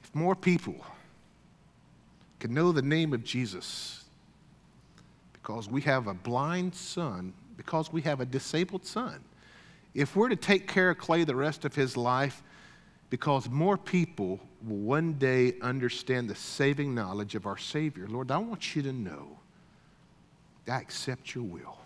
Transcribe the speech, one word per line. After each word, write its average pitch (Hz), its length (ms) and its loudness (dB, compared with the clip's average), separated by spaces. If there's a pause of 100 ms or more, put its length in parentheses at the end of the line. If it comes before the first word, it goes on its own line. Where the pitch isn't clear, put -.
if - 120 -20
more 175 220 2
people - 480 2 (1500)
can 117 140 -4
know 165 180 6
the 151 120 4
name 151 320 2
of 113 100 -2
Jesus, - 800 -6 (1300)
because 107 380 -10
we 135 120 0
have 131 240 4
a 98 80 -4
blind 151 600 0
son, 170 580 -6 (240)
because - 340 -2
we 160 120 -2
have 143 180 0
a 127 60 -2
disabled 156 580 -2
son, - 400 -6 (680)
if 143 200 0
we're 220 140 6
to 220 80 4
take 196 320 4
care 185 220 6
of 160 80 0
Clay 170 260 4
the 143 100 0
rest 143 300 0
of 147 100 -4
his 131 220 0
life, 127 460 2 (680)
because 135 400 0
more 175 260 4
people 104 640 0 (260)
will 107 120 -4
one 147 360 2
day 127 460 4
understand 123 720 -2
the 101 40 -6
saving 139 600 0
knowledge 101 400 -4
of 98 100 -4
our 98 140 -4
Savior. 151 500 -4
Lord, 127 220 -6
I 147 80 2
want 220 380 -6
you 147 60 0
to 135 100 -4
know 73 460 -8 (1300)
that 123 120 -4
I 120 40 -2
accept - 540 -8
your 123 100 -6
will. 90 420 -12